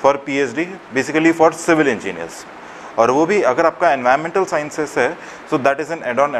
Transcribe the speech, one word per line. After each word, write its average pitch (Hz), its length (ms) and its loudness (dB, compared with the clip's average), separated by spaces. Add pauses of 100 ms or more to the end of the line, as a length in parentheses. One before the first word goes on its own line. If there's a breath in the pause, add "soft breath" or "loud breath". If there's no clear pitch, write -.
for 139 140 4 (100)
P 139 140 -2
H 127 160 -2
D, 165 100 -2 (260)
basically 151 400 2 (100)
for 160 100 6
civil 156 420 2
engineers। 87 480 -10 (560 loud breath)
और 117 120 4
वो 147 160 2
भी 202 140 2 (120)
अगर 165 140 2
आपका 160 280 2
environmental 156 600 0
sciences 151 440 -4
है, 143 180 0 (360 loud breath)
so 151 160 0
that 143 180 0
is 165 120 -6
an 143 40 -14
add-on 135 380 0